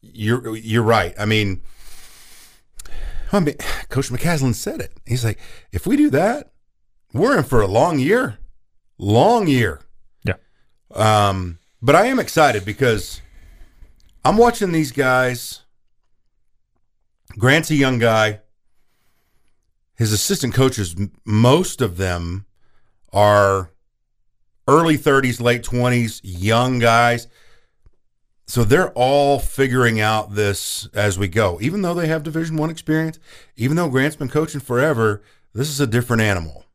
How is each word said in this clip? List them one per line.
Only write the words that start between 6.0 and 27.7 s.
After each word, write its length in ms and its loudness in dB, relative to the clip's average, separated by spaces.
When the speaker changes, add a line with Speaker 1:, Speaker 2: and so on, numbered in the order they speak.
Speaker 1:
that, 420 0
we're 240 2
in 60 2
for 180 2
a 60 2
long 320 2
year, 400 0
long 500 4
year." 340 0
Speaker 2:
Yeah. 80 -2
Speaker 1:
Um, 680 0
but 120 4
I 120 4
am 120 -2
excited 460 0
because 560 -4
I'm 120 2
watching 340 4
these 200 0
guys. 720 -2
Grant's 340 2
a 40 0
young 240 2
guy. 420 2
His 100 0
assistant 440 -2
coaches, 420 0
m-, 140 -6
most 540 2
of 180 -2
them 500 -6
are 560 4
early 300 4
thirties, 420 0
late 240 2
twenties, 600 -2
young 560 0
guys. 480 2